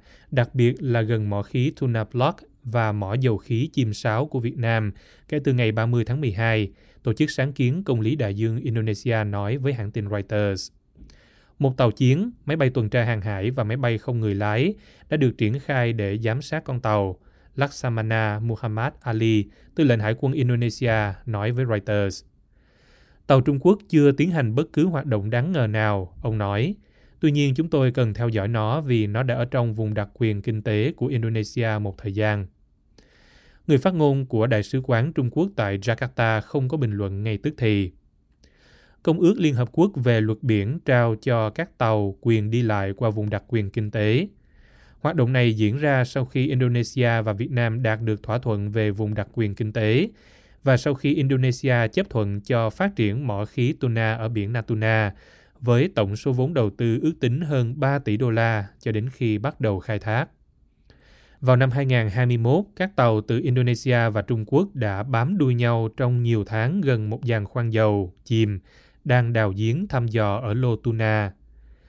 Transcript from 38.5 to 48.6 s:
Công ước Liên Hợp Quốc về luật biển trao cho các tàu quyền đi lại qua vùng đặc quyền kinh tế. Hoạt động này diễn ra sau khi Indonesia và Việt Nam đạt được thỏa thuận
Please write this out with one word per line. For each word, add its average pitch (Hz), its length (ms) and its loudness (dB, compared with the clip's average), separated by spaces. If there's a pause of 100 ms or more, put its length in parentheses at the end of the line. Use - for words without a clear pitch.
Công 170 180 0
ước 180 180 6
Liên 156 160 2
Hợp 120 180 0
Quốc 196 220 2
về 120 260 2
luật 107 220 0
biển 113 420 0
trao 117 380 2
cho 113 280 0
các - 280 -8
tàu 107 420 2
quyền 110 300 2
đi 120 120 2
lại 101 340 0
qua 117 140 0
vùng 104 200 -2
đặc 104 180 -4
quyền 104 220 -2
kinh 104 200 -4
tế. 113 380 0 (720)
Hoạt 165 160 -2
động 127 160 2
này 120 200 4
diễn 107 240 0
ra 139 280 2
sau 127 200 -4
khi 135 240 -2
Indonesia 120 760 0
và 107 100 -2
Việt 104 180 -6
Nam 120 320 -2
đạt 110 180 0
được 110 220 -2
thỏa 113 160 -2
thuận 104 320 -4